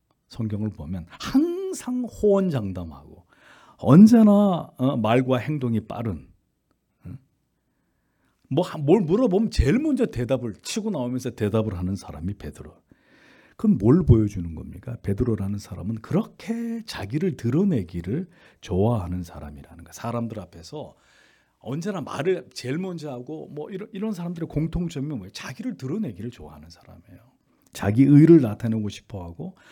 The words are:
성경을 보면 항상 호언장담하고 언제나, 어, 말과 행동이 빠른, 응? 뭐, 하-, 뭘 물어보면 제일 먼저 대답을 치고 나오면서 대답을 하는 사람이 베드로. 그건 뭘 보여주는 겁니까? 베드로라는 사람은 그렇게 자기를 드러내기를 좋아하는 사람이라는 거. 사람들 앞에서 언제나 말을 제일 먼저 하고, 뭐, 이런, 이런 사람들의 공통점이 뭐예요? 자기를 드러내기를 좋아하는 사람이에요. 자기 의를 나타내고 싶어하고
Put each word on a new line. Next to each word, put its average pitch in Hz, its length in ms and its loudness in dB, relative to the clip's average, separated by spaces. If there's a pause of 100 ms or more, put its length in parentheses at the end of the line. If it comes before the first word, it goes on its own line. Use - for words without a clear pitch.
(300)
성경을 107 400 -6
보면 85 400 -8
항상 311 960 -2
호언장담하고 104 1200 -2 (500)
언제나, 202 1000 8
어, 127 200 0
말과 127 400 2
행동이 120 440 -2
빠른, 92 460 -8 (760)
응? 95 120 -14 (1300)
뭐, 131 140 2
하-, - 140 -10
뭘 156 240 2
물어보면 202 500 0
제일 156 280 2
먼저 285 260 0
대답을 117 560 -4
치고 214 300 -6
나오면서 123 400 -6
대답을 107 460 -2
하는 92 180 -4
사람이 85 400 -8
베드로. - 480 -16 (720)
그건 196 220 2
뭘 131 260 6
보여주는 104 520 2
겁니까? 95 480 -12
베드로라는 101 560 -2
사람은 101 360 -10
그렇게 226 880 -6
자기를 147 520 -6
드러내기를 123 920 -2 (320)
좋아하는 90 640 0
사람이라는 73 600 -18
거. - 80 -20
사람들 117 480 -8
앞에서 90 560 -16 (640)
언제나 170 420 -6
말을 170 520 -4
제일 135 240 -6
먼저 170 340 -8
하고, 135 360 -12
뭐, 147 220 -12
이런, 196 240 -12
이런 214 180 -6
사람들의 170 380 -8
공통점이 165 580 -4
뭐예요? 104 240 -8
자기를 208 460 -10
드러내기를 127 540 -8
좋아하는 76 380 -20
사람이에요. - 600 -20 (400)
자기 107 320 4
의를 147 380 10
나타내고 110 480 -2
싶어하고 95 680 -12 (160)